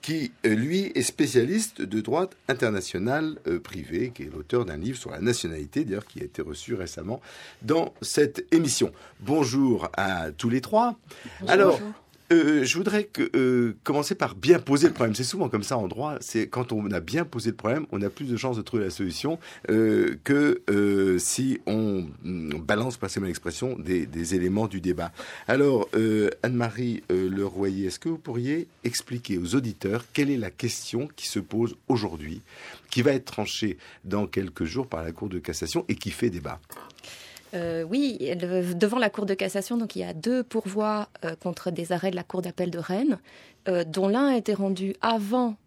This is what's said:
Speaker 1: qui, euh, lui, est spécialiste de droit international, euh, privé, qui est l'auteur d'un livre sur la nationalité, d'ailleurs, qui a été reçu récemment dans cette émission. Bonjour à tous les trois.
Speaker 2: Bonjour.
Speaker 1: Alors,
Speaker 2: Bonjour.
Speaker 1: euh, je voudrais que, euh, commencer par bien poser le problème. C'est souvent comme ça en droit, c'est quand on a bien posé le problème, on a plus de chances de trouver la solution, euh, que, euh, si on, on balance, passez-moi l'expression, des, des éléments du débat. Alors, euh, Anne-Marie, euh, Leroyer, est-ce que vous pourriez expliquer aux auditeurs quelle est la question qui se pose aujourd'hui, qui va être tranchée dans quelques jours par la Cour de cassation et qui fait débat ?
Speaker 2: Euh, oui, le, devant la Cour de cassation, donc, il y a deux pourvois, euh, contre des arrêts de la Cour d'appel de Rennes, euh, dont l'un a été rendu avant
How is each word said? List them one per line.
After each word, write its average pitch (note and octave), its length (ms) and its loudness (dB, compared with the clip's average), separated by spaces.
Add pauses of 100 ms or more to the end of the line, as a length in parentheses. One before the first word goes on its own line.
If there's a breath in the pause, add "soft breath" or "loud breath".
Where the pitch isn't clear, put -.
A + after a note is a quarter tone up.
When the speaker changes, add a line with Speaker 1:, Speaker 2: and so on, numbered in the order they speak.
Speaker 1:
qui, D3+ 300 -4 (120)
euh, A2 100 6
lui, D#3+ 400 0
est C3+ 80 0
spécialiste C#3 800 2
de G#2 180 -2
droit D#3 280 0 (200)
international, B2 960 0
euh, E2+ 140 0
privé, F#2 540 -6
qui - 100 -12
est D2+ 80 -10
l'auteur F2+ 320 -2
d'un D#2+ 120 -6
livre A#2 220 -6
sur - 120 -12
la D#2 100 -10
nationalité, F2+ 640 -2
d'ailleurs, G#2 220 -6
qui - 140 -14
a - 40 -8
été - 180 -10
reçu D#2 320 -8
récemment F#2 460 -8 (420 loud breath)
dans D#3 300 2 (100)
cette - 500 2
émission. C3+ 400 4 (280 loud breath)
Bonjour B2 760 2
à F#2 340 0
tous A2+ 200 -2
les B2+ 100 2
trois. A3+ 360 2 (440 loud breath)
Speaker 2:
Bonjour. F#3+ 120 2
Speaker 1:
Alors, F#3 280 8
Speaker 2:
Bonjour. - 140 -10 (380)
Speaker 1:
euh, D3+ 320 6
je B2+ 120 0
voudrais G#3 280 2
que, - 320 -2
euh, B2 480 4
commencer D3 320 0
par A#2+ 180 -2
bien C#3 240 6
poser C#3+ 300 6
le - 40 6
problème. A2+ 220 2
C'est B2 100 -2
souvent E3 240 -2
comme G#2 140 0
ça B2 160 -2
en G#2 80 -2
droit, C#3 340 -6
c'est - 280 -2
quand B2 240 -4
on G#2 180 -2
a F#2 80 0
bien G#2+ 260 -2
posé A2+ 260 -4
le G#2+ 60 -6
problème, C#3 360 -2
on G2 100 -2
a G2+ 80 -2
plus C#3+ 160 -10
de A#2+ 100 -2
chances B2 200 -2
de A2 60 -4
trouver A2 200 -2
la F#2+ 80 -2
solution, G2 480 -4 (320 loud breath)
euh, G#2+ 540 4
que, C#3+ 440 4
euh, G2 500 4
si C3 480 0
on, G2+ 400 0 (180)
on D#2+ 340 -4
balance, G#2 380 0
passez-moi G2 320 -4
l'expression, F2+ 500 -4
des, E2 280 0
des E2 280 -4
éléments F#2+ 320 2
du F#2+ 140 -6
débat. E2+ 320 -2 (340 loud breath)
Alors, C3 480 4
euh, G#2+ 360 4 (120)
Anne-Marie, A#2+ 680 -2
euh, F#2 180 2
Leroyer, F#2+ 560 -2
est-ce F2+ 140 -6
que - 80 -6
vous E3 100 -4
pourriez C#3+ 480 -4 (160)
expliquer A#2+ 560 -4
aux F2 160 -4
auditeurs A#2 580 -2
quelle C#3+ 180 0
est C#3 60 0
la G#2 140 -4
question A#2+ 640 -4
qui - 140 -10
se - 100 -4
pose A2 380 -2 (100)
aujourd'hui, F2 540 -2 (500 loud breath)
qui B2 120 0
va C#3 100 6
être C3 140 0
tranchée - 520 -4 (260 loud breath)
dans G2+ 220 0
quelques F#2 380 -4
jours A#2 240 -4
par E2 160 -6
la E2 80 -6
Cour G#2 160 -8
de F2+ 100 -6
cassation E2+ 500 -4
et A#2 60 0
qui - 160 -8
fait A#2 200 0
débat ? D#2+ 280 -8 (960 loud breath)
Speaker 2:
Euh, E3+ 300 -2
oui, A#3 360 0
le, F3+ 540 -2
devant G#3 240 2
la A3 100 4
Cour G#3 160 -2
de G3 80 0
cassation, G3 460 -2
donc, A3 180 -4
il F#3+ 40 -6
y F3+ 40 -4
a F3 80 -8
deux A#3 300 -2
pourvois, G#3+ 680 -2 (160)
euh, E3 120 -4
contre F3+ 340 -6
des E3+ 220 -4
arrêts F3+ 180 0
de F3+ 60 -6
la F3+ 80 -6
Cour F#3 180 -4
d'appel F3 280 -4
de E3+ 80 -6
Rennes, G3 400 0 (500 loud breath)
euh, F3 160 2
dont F#3 240 0
l'un B3 180 4
a C4+ 100 4
été G#3+ 160 0
rendu G3 480 0
avant A3+ 560 2 (100)